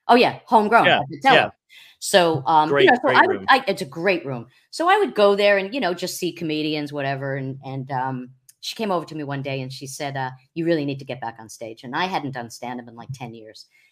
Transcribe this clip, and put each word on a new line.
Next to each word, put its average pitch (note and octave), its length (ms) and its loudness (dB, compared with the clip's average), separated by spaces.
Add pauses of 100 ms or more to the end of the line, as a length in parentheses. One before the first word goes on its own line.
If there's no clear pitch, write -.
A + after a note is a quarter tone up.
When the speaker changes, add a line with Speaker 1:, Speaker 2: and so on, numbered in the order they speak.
Speaker 1:
Oh A#3 60 8
yeah, D#3 300 4
homegrown. G#3+ 420 4
Speaker 2:
Yeah, C#3+ 120 6 (100)
Speaker 1:
Patella. E3+ 280 4
Speaker 2:
yeah. A2+ 120 4 (500)
Speaker 1:
So, E3 460 2
um, D#3 240 4
Speaker 2:
Great, C#3 120 4
Speaker 1:
you C4 100 8
know, B3 40 6
so B3 60 -2
Speaker 2:
great C4+ 140 2
Speaker 1:
I D#4 120 6
would, F#4 100 -2
Speaker 2:
room. F#3+ 100 -12
Speaker 1:
I, B3+ 200 4
it's G3 140 -2
a F3 40 -6
great E3 400 -2
room. B2 220 -10 (240)
So E4+ 180 -2
I G4+ 80 6
would G4 180 0
go G3+ 200 4
there G3+ 220 4
and, G3 160 -4
you C#4 60 -4
know, F3+ 140 0
just F3+ 240 -8
see E3+ 160 -4
comedians, D3+ 580 -4
whatever. C#3 460 -4
And, C3+ 260 -8
and, C3 280 -10
um, C3 400 -6 (300)
she - 140 -12
came G#3+ 160 -4
over E3 140 -2
to D#3 100 -14
me D3+ 80 -8
one C#3 180 -6
day C3+ 200 -6
and C3 100 -10
she C3+ 160 -14
said, C#3 300 -8
uh, C3 140 -6 (220)
"You E3 120 -4
really E3 180 0
need C#3 160 -6
to C#3 60 -16
get A#2+ 160 -10
back A2+ 180 -10
on A2+ 80 -14
stage." A2+ 380 -16
And B2+ 100 -10
I F3+ 120 -2
hadn't D3+ 260 -6
done A#2 160 -10
stand-up A#2+ 400 -12
in, A2+ 60 -20
like, A#2 180 -20
ten A#2+ 200 -14
years. G#2+ 340 -20 (240)